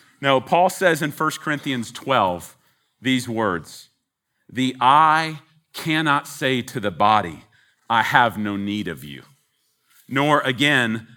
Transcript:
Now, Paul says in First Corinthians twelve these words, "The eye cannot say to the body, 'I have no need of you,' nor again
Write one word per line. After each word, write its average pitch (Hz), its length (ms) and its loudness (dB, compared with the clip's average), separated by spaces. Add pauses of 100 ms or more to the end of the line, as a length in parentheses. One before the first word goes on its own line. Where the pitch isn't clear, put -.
(240)
Now, 135 160 4
Paul 175 300 2
says 165 320 0
in 151 100 -2
First 156 300 -4
Corinthians 139 500 -4
twelve 98 640 -2 (460)
these 123 260 -2
words, 107 600 -4 (580)
"The 127 320 -4
eye 156 600 2 (320)
cannot 156 540 -2
say 131 340 -2
to 123 180 -10
the 101 120 -2
body, 95 540 2 (440)
'I 113 140 2
have 120 340 4
no 104 180 -4
need 101 320 -6
of 78 160 -10
you,' 69 200 -18 (840)
nor 143 340 2
again 123 760 0